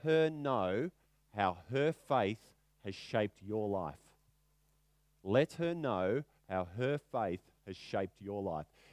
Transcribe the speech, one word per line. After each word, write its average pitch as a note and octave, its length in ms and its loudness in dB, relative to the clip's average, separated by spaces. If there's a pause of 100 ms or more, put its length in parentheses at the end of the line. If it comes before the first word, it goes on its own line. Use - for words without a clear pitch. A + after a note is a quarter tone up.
her D#3+ 280 4
know C3+ 600 0 (440)
how F#2+ 240 2 (120)
her C#3 220 2
faith A#2+ 460 0 (460)
has G2 100 -6
shaped - 480 -2
your G#2+ 260 -2
life. F2+ 300 -2 (1200)
Let A#2 320 2
her E3+ 200 -2
know A#2+ 480 0 (260)
how F#2 200 -2 (100)
her C#3 200 0
faith G2+ 420 -4 (260)
has G2 100 -10
shaped - 460 -6
your G2+ 200 -6
life. E2 240 -4 (260)